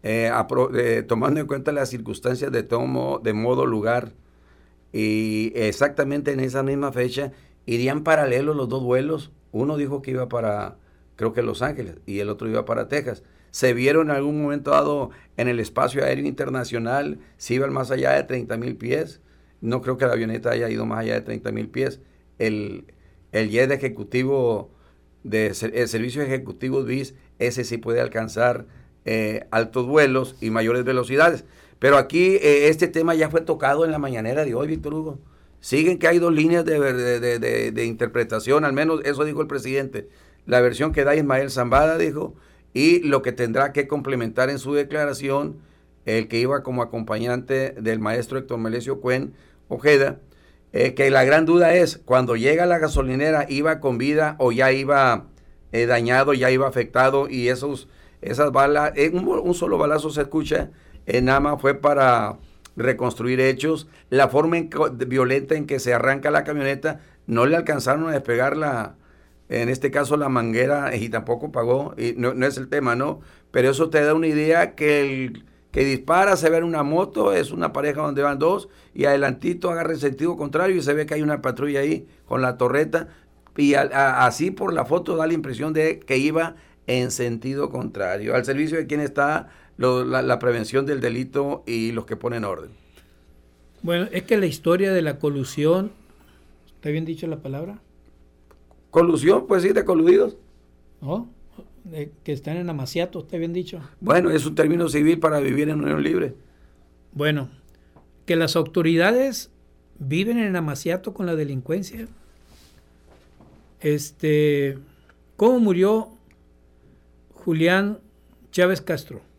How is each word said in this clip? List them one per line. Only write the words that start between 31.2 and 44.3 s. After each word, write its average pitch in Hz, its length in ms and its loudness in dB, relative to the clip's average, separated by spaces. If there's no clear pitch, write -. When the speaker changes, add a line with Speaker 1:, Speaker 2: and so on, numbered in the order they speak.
Speaker 1:
Pero 139 160 6
aquí, 135 400 4
eh, 147 320 6
este 160 180 4
tema 165 300 0
ya 156 120 2
fue 160 120 2
tocado 151 440 0
en 160 60 0
la 156 80 -2
mañanera 131 460 -2
de 127 100 -2
hoy, 139 140 -2
Víctor 151 260 -6
Hugo. 156 240 -8
Siguen 160 400 2
que 165 80 2
hay 170 140 6
dos 170 120 4
líneas 165 320 4
de, 160 140 2
de, 123 400 2
de, 120 220 0
de, 117 320 -2
de 117 140 -2
interpretación, 117 800 0
al 143 80 0
menos 156 320 0
eso 143 200 -2
dijo 151 160 -4
el 156 80 -4
presidente. 131 600 -6
La 123 160 2
versión 123 320 2
que 151 100 0
da 143 140 4
Ismael 139 340 0
Zambada, 135 480 2
dijo, 160 380 -4
y 160 280 4
lo 143 220 2
que 127 100 -2
tendrá 123 400 0
que 139 160 -2
complementar 127 600 -2